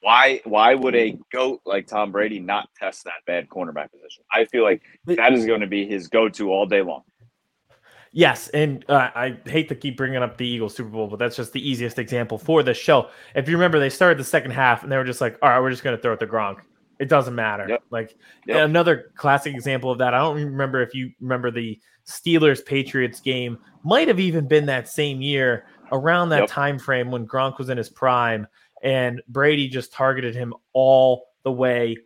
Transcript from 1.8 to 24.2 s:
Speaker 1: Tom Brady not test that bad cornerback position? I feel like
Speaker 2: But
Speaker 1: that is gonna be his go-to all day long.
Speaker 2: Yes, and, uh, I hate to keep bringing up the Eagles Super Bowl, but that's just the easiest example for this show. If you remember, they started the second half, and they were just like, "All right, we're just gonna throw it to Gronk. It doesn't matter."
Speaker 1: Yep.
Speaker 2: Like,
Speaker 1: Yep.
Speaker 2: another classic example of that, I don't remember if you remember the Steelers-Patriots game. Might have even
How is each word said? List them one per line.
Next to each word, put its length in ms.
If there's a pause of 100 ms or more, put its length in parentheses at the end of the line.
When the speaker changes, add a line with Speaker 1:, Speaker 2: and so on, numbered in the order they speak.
Speaker 1:
Tom 240
Brady 260
not 300 (100)
test 240
that 240
bad 220
cornerback 420
position? 320 (100)
I 120
feel 180
like 200 (220)
Speaker 2:
But 120
Speaker 1:
that 160
is 120
gonna 220
be 220
his 180
go-to 460
all 140
day 160
long. 200 (1080)
Speaker 2:
Yes, 360
and, 400
uh, 260
I 320
hate 220
to 80
keep 200
bringing 240
up 160
the 80
Eagles 300
Super 140
Bowl, 180
but 140
that's 160
just 160
the 120
easiest 320
example 420
for 260
this 120
show. 320 (280)
If 120
you 60
remember, 240
they 100
started 300
the 60
second 260
half, 320
and 80
they 60
were 80
just 160
like, 200
"All 80
right, 120
we're 100
just 140
gonna 120
throw 180
it 40
to 80
Gronk. 320 (400)
It 100
doesn't 280
matter." 320
Speaker 1:
Yep. 220
Speaker 2:
Like, 260 (320)
Speaker 1:
Yep. 160
Speaker 2:
another 500
classic 400
example 380
of 60
that, 140
I 60
don't 160
remember 480
if 100
you 280
remember 320
the 260 (260)
Steelers-Patriots 1160
game. 380 (260)
Might 240
have 100
even 300